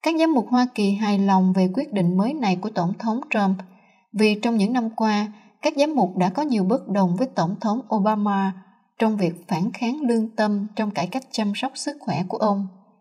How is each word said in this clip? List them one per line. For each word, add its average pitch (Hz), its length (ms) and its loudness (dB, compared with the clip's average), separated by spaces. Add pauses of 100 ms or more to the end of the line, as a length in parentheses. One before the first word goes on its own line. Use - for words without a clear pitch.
Các 330 160 0
giám 320 160 4
mục 220 160 2
Hoa 247 240 4
Kỳ 202 180 2
hài 202 260 0
lòng 185 340 4
về 185 220 2
quyết 294 180 -4
định 185 240 2
mới 220 180 0
này 208 220 0
của 208 140 -6
Tổng 175 280 -2
thống 226 220 -4 (100)
Trump, 196 260 0 (640)
vì 208 240 4
trong 233 140 0
những 214 160 2
năm 233 180 -2
qua, 214 420 0 (300)
các 311 140 0
giám 302 180 2
mục 196 220 2
đã 180 120 2
có 277 140 -4
nhiều 233 220 0
bất 226 240 0
đồng 190 280 2
với 254 180 0
Tổng 180 260 0
thống 226 200 -2 (140)
Obama 202 580 0 (460)
trong 220 180 2
việc 175 320 -2
phản 185 240 -2
kháng 254 280 -4
lương 233 360 0
tâm 208 300 0 (100)
trong 214 140 -2
cải 175 160 -4
cách 262 240 -6
chăm 208 240 -2
sóc 262 200 -6
sức 294 260 -8
khỏe 190 280 -4
của - 100 -6
ông. 202 280 0 (340)